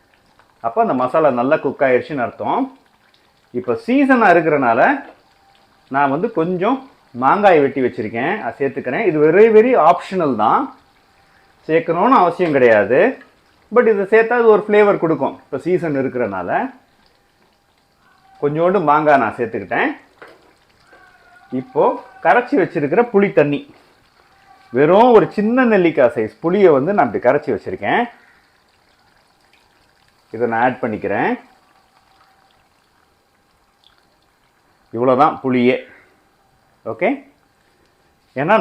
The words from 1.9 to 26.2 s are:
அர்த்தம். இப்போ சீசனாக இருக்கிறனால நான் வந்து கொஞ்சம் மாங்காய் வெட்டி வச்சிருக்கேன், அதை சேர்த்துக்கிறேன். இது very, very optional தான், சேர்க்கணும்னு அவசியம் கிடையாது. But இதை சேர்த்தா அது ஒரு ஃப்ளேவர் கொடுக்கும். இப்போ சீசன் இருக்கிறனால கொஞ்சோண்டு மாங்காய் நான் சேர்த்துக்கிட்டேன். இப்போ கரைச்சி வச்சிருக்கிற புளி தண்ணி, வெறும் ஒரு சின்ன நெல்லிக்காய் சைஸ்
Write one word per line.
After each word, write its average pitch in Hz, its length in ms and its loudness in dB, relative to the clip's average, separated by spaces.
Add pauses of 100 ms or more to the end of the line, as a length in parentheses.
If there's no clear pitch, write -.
அர்த்தம். 151 400 -6 (960)
இப்போ 120 140 -6 (120)
சீசனாக 247 500 2
இருக்கிறனால 143 460 0 (1120)
நான் 139 200 0
வந்து 202 140 -4 (100)
கொஞ்சம் 185 380 -2 (460)
மாங்காய் 175 400 4
வெட்டி 139 220 -2
வச்சிருக்கேன், 117 580 -6
அதை 117 160 -8
சேர்த்துக்கிறேன். 139 500 -4
இது 156 160 -2
very, 190 220 6 (100)
very 247 160 4 (160)
optional 170 440 -2 (100)
தான், 170 180 2 (1080)
சேர்க்கணும்னு 170 520 2
அவசியம் 170 360 0
கிடையாது. 113 420 4 (760)
But 233 200 4
இதை 196 180 -2
சேர்த்தா 226 280 2
அது 220 160 4
ஒரு 196 100 -2
ஃப்ளேவர் 202 380 2
கொடுக்கும். 135 300 -2 (100)
இப்போ 135 200 -10
சீசன் 160 380 -2
இருக்கிறனால 117 580 -6 (1800)
கொஞ்சோண்டு 165 460 -2
மாங்காய் 147 360 2
நான் 110 160 -4
சேர்த்துக்கிட்டேன். 120 500 -6 (1700)
இப்போ 139 240 -4 (400)
கரைச்சி 240 380 0
வச்சிருக்கிற 160 400 -2 (100)
புளி 202 160 2 (100)
தண்ணி, 143 220 0 (1160)
வெறும் 196 380 4
ஒரு 175 100 6 (100)
சின்ன 233 360 0
நெல்லிக்காய் 165 440 2
சைஸ் 110 180 -4 (100)